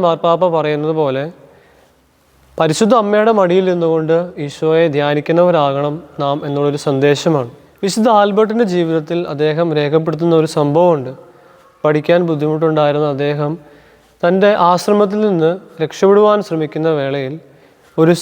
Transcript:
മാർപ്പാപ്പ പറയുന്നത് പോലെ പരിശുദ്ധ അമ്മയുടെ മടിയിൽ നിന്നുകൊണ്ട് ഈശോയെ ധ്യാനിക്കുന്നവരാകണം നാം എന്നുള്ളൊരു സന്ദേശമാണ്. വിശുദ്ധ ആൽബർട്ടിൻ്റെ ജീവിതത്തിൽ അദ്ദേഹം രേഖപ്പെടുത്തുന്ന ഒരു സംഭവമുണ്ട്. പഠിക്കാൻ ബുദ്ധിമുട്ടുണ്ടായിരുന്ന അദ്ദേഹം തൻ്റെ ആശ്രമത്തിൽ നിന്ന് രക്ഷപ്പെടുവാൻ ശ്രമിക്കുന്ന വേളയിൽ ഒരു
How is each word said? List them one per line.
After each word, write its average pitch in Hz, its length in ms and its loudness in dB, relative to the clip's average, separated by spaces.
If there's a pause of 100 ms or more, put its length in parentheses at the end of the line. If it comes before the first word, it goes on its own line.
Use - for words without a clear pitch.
മാർപ്പാപ്പ 165 420 0 (100)
പറയുന്നത് 151 420 -2
പോലെ 135 240 -2 (1400)
പരിശുദ്ധ 165 420 2
അമ്മയുടെ 208 360 2
മടിയിൽ 185 320 2
നിന്നുകൊണ്ട് 165 480 0 (280)
ഈശോയെ 160 500 0
ധ്യാനിക്കുന്നവരാകണം 147 1000 0 (300)
നാം 143 120 -2 (120)
എന്നുള്ളൊരു 143 400 -2
സന്ദേശമാണ്. 139 600 0 (340)
വിശുദ്ധ 214 240 0 (140)
ആൽബർട്ടിൻ്റെ 214 520 0
ജീവിതത്തിൽ 165 460 -2 (140)
അദ്ദേഹം 151 340 -2 (100)
രേഖപ്പെടുത്തുന്ന 160 640 0
ഒരു 156 160 0
സംഭവമുണ്ട്. 147 540 2 (720)
പഠിക്കാൻ 151 360 2 (100)
ബുദ്ധിമുട്ടുണ്ടായിരുന്ന 151 840 0
അദ്ദേഹം 147 380 -4 (680)
തൻ്റെ 190 280 2 (200)
ആശ്രമത്തിൽ 202 560 0
നിന്ന് 170 260 0 (300)
രക്ഷപ്പെടുവാൻ 208 540 2 (120)
ശ്രമിക്കുന്ന 160 500 -4
വേളയിൽ 139 340 -4 (640)
ഒരു 165 240 4